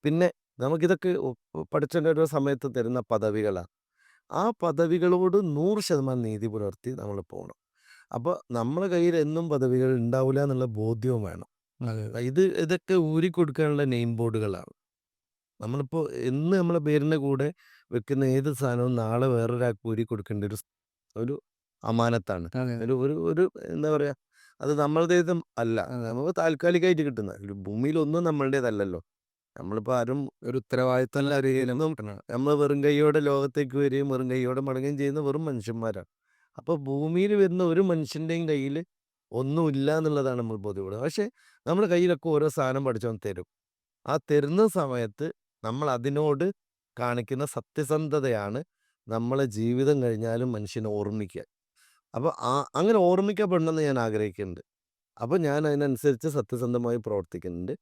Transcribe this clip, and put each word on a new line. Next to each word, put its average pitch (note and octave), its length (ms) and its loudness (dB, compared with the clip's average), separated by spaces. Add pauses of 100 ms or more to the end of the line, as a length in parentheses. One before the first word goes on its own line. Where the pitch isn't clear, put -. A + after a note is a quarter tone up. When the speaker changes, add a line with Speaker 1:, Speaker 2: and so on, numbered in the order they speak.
Speaker 1:
പിന്നെ E3 240 4 (320)
നമുക്കിതൊക്കെ E3 580 0
ഉ-, B2+ 180 -4 (180)
ഉ-, D#3 160 -8
പടച്ചവൻ്റെ D#3 420 0
ഓരോ D#3+ 140 4
സമയത്ത് C#3 480 -2
തരുന്ന B2 320 -2
പദവികളാണ്. G#2 680 -2 (580)
ആ F3 140 -2 (140)
പദവികളോട് F3 800 2 (100)
നൂറ് F3 340 0
ശതമാനം C3+ 400 0
നീതി A2 260 -4
പുലർത്തി G#2 460 -6
നമ്മൾ G2+ 240 -8 (100)
പോകണം. - 300 -14 (540)
അപ്പൊ B2 200 -2 (200)
നമ്മളെ C3 360 -2
കയ്യിൽ F3 280 2
എന്നും D#3 340 0
പദവികൾ B2+ 460 2
ഉണ്ടാവില്ല C3 480 2
എന്നുള്ള C3 300 0
ബോധ്യവും A2+ 500 0
വേണം. E2+ 240 -10 (340)
Speaker 2:
അതെ, A2 220 -4
അതെ. A2 180 -6
Speaker 1:
ഇത്, C3+ 220 2 (140)
ഇതൊക്കെ E3+ 380 0 (100)
ഊരിക്കൊടുക്കാനുള്ള D#3 760 2
നെയിം A#2+ 320 2
ബോർഡുകളാണ്. G#2+ 560 -2 (880)
നമ്മളിപ്പോ C3+ 400 -4 (260)
എന്ന് D3 320 0
നമ്മളെ E3+ 240 2
പേരിൻ്റെ D3+ 360 2
കൂടെ C#3 300 0 (440)
വെക്കുന്ന C3 340 0
ഏത് C3+ 280 2
സാധനവും B2 420 0
നാളെ A#2 320 0
വേറൊരാൾക്ക് A#2+ 600 0
ഊരി A2+ 160 0
കൊടുക്കേണ്ട G#2 420 -4
ഒരു G2+ 140 -4
സ്-, - 80 -18 (480)
ഒരു A#2+ 200 -4 (480)
അമാനത്താണ്. A2 680 0
Speaker 2:
അതെ, B2+ 240 -4
അതെ. A#2 100 -6
Speaker 1:
ഒരു, B2+ 140 0
ഒരു, C#3 260 -2
ഒരു, E3 200 2 (240)
എന്താ D3+ 240 -2
പറയാ, C#3+ 220 0 (480)
അത് C#3+ 180 0
നമ്മളുടേതും E3 600 2 (180)
അല്ല. A2+ 200 0 (120)
Speaker 2:
അതെ. B2 160 -6
Speaker 1:
നമുക്ക് C3 320 -4
താൽക്കാലികമായിട്ട് E3+ 680 2
കിട്ടുന്ന A2 340 -4
ഒരു G2+ 200 -10
ഭൂമിയിൽ A2+ 400 -2
ഒന്നും D#3 240 0
നമ്മളുടേതല്ലല്ലോ. B2 800 0 (540)
നമ്മളിപ്പോ G#2+ 380 -6
ആരും B2 260 0 (240)
Speaker 2:
ഒരു A#2+ 140 -4
ഉത്തരവാദിത്തമുള്ള B2+ 800 0
ഒരു C3+ 120 2 (100)
Speaker 1:
എന്നും B2+ 320 0
Speaker 2:
കിട്ടണം. G#2 280 -10 (100)
Speaker 1:
നമ്മൾ C3+ 240 0
വെറും C#3+ 280 2
കൈയോടെ D3 380 4
ലോകത്തേക്ക് C#3 580 0
വരികയും C#3 320 2
വെറും C3 200 -2
കൈയോടെ B2+ 320 0
മടങ്ങുകയും C#3 360 -4
ചെയ്യുന്ന C#3 240 -2
വെറും C#3+ 240 -2
മനുഷ്യന്മാരാണ്. A2+ 640 -6 (480)
അപ്പൊ - 160 -2 (120)
ഭൂമിയിൽ D#3+ 500 0
വരുന്ന F3+ 280 4
ഒരു E3+ 180 4
മനുഷ്യൻ്റെയും E3 640 0
കയ്യിൽ C#3 280 0 (560)
ഒന്നുമില്ല C#3 640 0
എന്നുള്ളതാണ് C#3 440 0
നമ്മൾ A2+ 160 -4
ബോധ്യപ്പെടുന്നത്. G2 480 -6
പക്ഷേ G3+ 200 -2 (400)
നമ്മുടെ F#3 220 2
കയ്യിലൊക്കെ F3 420 2
ഓരോ D3+ 200 4
സാധനം C3+ 360 0
പടച്ചവൻ A2+ 360 -2
തരും. F2+ 260 -8 (580)
ആ C3 80 -2 (120)
തരുന്ന D3 440 2
സമയത്ത് C3 580 -2 (360)
നമ്മൾ C3 260 -2
അതിനോട് C#3+ 560 0 (520)
കാണിക്കുന്ന B2 480 -2
സത്യസന്ധതയാണ് C3+ 1120 -2 (480)
നമ്മളെ A#2+ 380 0
ജീവിതം B2 560 2
കഴിഞ്ഞാലും A#2 500 -2
മനുഷ്യനെ G#2+ 380 -6
ഓർമ്മിക്കുക. G#2 540 -4 (720)
അപ്പൊ C3+ 160 0 (120)
ആ, B2 120 0 (220)
അങ്ങനെ G3+ 240 4
ഓർമ്മിക്കപ്പെടണമെന്ന് F3+ 840 2
ഞാൻ C#3 160 2
ആഗ്രഹിക്കുന്നുണ്ട്. G#2 600 -2 (560)
അപ്പൊ B2 200 -2
ഞാൻ D3 300 0
അതിനനുസരിച്ച് C#3+ 600 0
സത്യസന്ധമായി A#2+ 720 -2
പ്രവർത്തിക്കുന്നുണ്ട്. F#2 840 -6